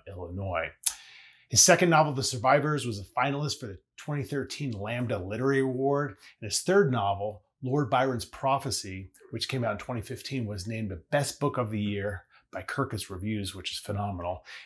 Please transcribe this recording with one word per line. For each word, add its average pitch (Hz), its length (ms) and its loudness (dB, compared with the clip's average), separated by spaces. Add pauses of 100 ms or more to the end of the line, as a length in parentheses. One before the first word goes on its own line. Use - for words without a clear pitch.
Illinois. 90 600 -6 (800)
His 117 100 4
second 175 300 8
novel, 156 220 6
The 135 100 -2
Survivors, 135 640 2
was 104 140 -4
a 101 200 -6
finalist 139 380 -2
for 127 80 -10
the 95 120 -12 (180)
twenty 147 260 -4
thirteen 135 480 -4
Lambda 113 480 -2
Literary 117 420 2
Award, 135 560 2 (240)
and 110 80 -8
his - 120 -2
third 180 320 6
novel, 101 500 0 (180)
Lord 135 300 0
Byron's 127 340 2
Prophecy, 110 840 -4 (200)
which - 180 -6
came 127 160 -2
out 110 80 0
in 104 60 -4
twenty 120 220 -6
fifteen, 120 460 -6
was 101 200 -6
named 110 240 -4
the 90 200 -8
best 143 300 0
book 143 180 0
of 113 120 -2
the 107 100 -2
year 101 440 -2 (280)
by 92 100 -8
Kirkus 120 480 -4
Reviews, 98 440 -4
which 92 160 -10
is - 80 -8
phenomenal, 92 680 -4 (220)